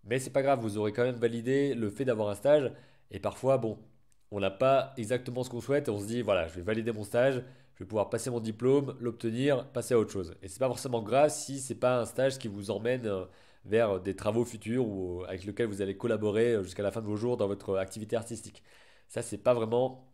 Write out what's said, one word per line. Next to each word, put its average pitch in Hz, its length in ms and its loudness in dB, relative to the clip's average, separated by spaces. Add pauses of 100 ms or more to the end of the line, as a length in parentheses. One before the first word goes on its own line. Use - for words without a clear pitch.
Mais 117 160 0
c'est 123 100 -6
pas 139 140 2
grave, 139 180 4
vous 107 160 -2
aurez 104 160 0
quand 120 100 2
même 123 120 2
validé 120 580 2
le 110 160 -2
fait 131 160 -4
d'avoir 107 240 0
un 101 60 -2
stage. 143 360 4 (380)
Et 98 100 -8
parfois, 127 380 2
bon, 113 220 -2 (500)
on 104 100 -4
n'a 98 120 2
pas 131 440 4
exactement 123 480 -2
ce 123 60 -6
qu'on 120 100 -6
souhaite, 143 280 0
et 117 40 0
on 104 80 -2
se 101 60 -6
dit, « 117 160 -2
Voilà, 95 260 2
je 82 60 -12
vais 90 80 -8
valider 110 300 0
mon 107 120 -4
stage, 123 400 2 (300)
je - 100 -14
vais 95 40 -12
pouvoir 101 240 0
passer 120 180 -2
mon 120 100 -2
diplôme, 123 600 0
l'obtenir, 120 720 -2
passer 123 240 0
à 113 40 8
autre 104 120 2
chose. » 87 320 -6
Et 95 40 -14
c'est - 120 -16
pas 131 80 2
forcément 120 340 -2
grave 135 300 4
si 139 280 -8
c'est 127 160 -6
pas 127 240 2
un 113 60 0
stage 131 320 0
qui 120 100 -8
vous 101 220 -8
emmène, 113 380 0
euh, 95 180 -2 (400)
vers 104 340 2
des 92 160 -4
travaux 110 300 0
futurs 113 420 -2
ou, 92 360 -4
euh, - 40 -8
avec 92 180 -8
lequel 104 220 -2
vous 101 140 -4
allez 98 160 -2
collaborer, 110 560 2
euh, 98 100 2
jusqu'à 90 200 -6
la 98 80 2
fin 113 100 -6
de 107 60 -6
vos 104 100 -2
jours 120 200 0
dans 107 100 2
votre 98 300 -2
activité 107 380 -4
artistique. - 480 -8 (440)
Ça, - 140 -6
c'est 107 160 -6
pas 123 160 4
vraiment 120 600 0